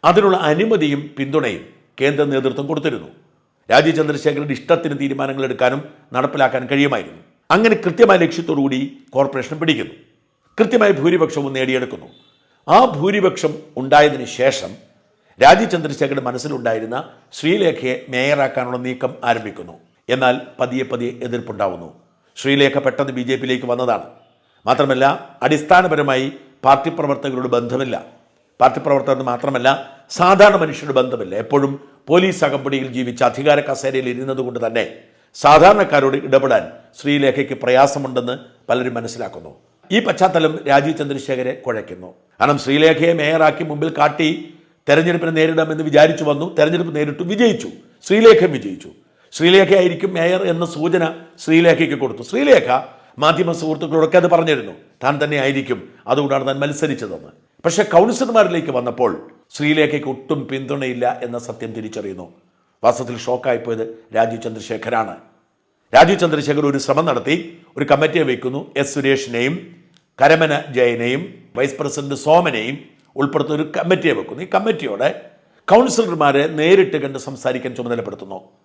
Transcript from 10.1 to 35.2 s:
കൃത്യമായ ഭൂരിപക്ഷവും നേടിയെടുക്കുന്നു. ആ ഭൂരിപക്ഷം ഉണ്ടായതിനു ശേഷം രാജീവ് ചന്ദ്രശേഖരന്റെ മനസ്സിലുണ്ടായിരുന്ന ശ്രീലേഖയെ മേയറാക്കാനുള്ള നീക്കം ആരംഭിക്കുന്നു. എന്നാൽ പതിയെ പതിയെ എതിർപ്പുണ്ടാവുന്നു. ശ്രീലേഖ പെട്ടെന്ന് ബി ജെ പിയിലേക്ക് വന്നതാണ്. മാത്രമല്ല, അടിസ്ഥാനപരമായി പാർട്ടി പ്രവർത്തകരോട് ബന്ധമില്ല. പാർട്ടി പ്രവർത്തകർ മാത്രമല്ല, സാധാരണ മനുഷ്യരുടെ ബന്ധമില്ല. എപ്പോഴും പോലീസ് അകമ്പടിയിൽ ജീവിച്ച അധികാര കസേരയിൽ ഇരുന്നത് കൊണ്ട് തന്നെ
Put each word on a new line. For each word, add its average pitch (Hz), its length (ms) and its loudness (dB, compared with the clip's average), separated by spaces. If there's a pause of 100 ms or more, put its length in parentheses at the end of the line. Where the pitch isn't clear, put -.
കൃത്യമായ 220 320 4
ഭൂരിപക്ഷവും 156 640 0
നേടിയെടുക്കുന്നു. 127 540 -4 (640)
ആ 202 160 6
ഭൂരിപക്ഷം 185 680 0 (220)
ഉണ്ടായതിനു 135 480 4
ശേഷം 120 640 -4 (540)
രാജീവ് 180 280 8
ചന്ദ്രശേഖരന്റെ 139 520 -4
മനസ്സിലുണ്ടായിരുന്ന 123 840 -6 (240)
ശ്രീലേഖയെ 151 760 -2
മേയറാക്കാനുള്ള 131 680 -2
നീക്കം 127 380 -6 (100)
ആരംഭിക്കുന്നു. 104 480 -4 (360)
എന്നാൽ 127 320 0 (200)
പതിയെ 127 240 -4
പതിയെ 120 280 -6 (120)
എതിർപ്പുണ്ടാവുന്നു. 104 680 -8 (420)
ശ്രീലേഖ 139 420 2
പെട്ടെന്ന് 131 340 -2
ബി 123 80 -6
ജെ 127 160 -4
പിയിലേക്ക് 127 300 -4
വന്നതാണ്. 120 360 -2 (640)
മാത്രമല്ല, 135 760 0
അടിസ്ഥാനപരമായി 147 880 2 (320)
പാർട്ടി 139 260 4
പ്രവർത്തകരോട് 139 580 -4
ബന്ധമില്ല. 120 560 -4 (560)
പാർട്ടി 131 200 4
പ്രവർത്തകർ 139 420 0
മാത്രമല്ല, 127 760 -2 (120)
സാധാരണ 196 460 6
മനുഷ്യരുടെ 151 360 -4
ബന്ധമില്ല. 120 440 -2
എപ്പോഴും 139 440 -2 (260)
പോലീസ് 180 380 2
അകമ്പടിയിൽ 135 480 -4
ജീവിച്ച 123 300 -4
അധികാര 143 380 2
കസേരയിൽ 135 480 -4
ഇരുന്നത് 131 320 -6
കൊണ്ട് 120 260 -6
തന്നെ 113 280 -4 (400)